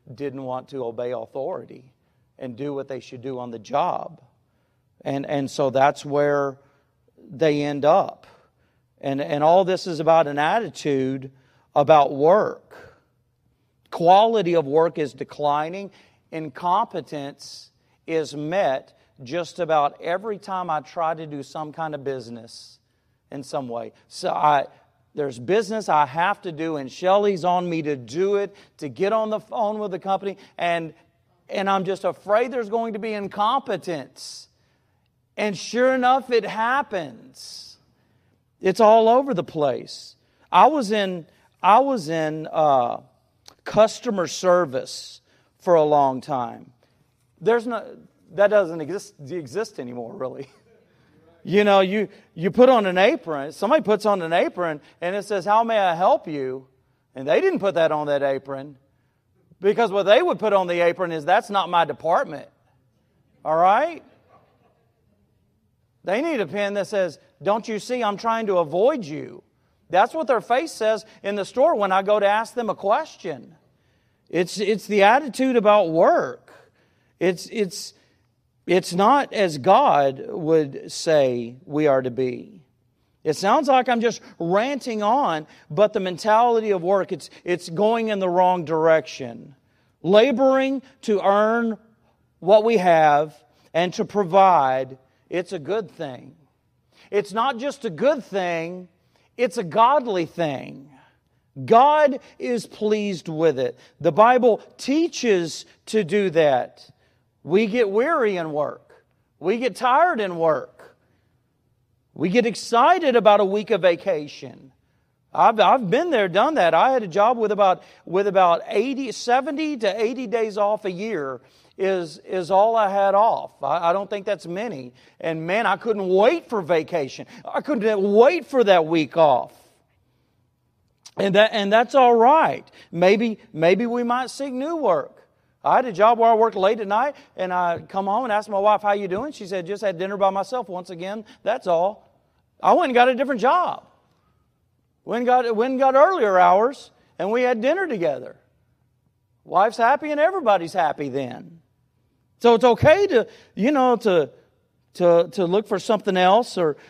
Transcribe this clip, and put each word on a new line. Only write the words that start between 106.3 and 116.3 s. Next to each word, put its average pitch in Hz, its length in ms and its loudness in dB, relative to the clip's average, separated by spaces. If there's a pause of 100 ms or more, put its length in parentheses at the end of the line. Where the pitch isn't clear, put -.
that. 143 580 0 (540)
We 190 240 0
get 214 240 -2
weary 233 460 0
in 160 160 -6
work. 143 520 -8 (340)
We 190 200 -4
get 233 160 -4
tired 285 460 2
in 185 180 -4
work. - 580 -4 (1200)
We 165 160 -4
get 214 160 2
excited 254 680 2
about 208 240 6
a 208 40 2
week 196 260 -4
of 202 100 2
vacation. 151 920 -4 (600)
I've, 202 280 2
I've 208 280 4
been 302 220 0
there, 214 180 0
done 220 260 0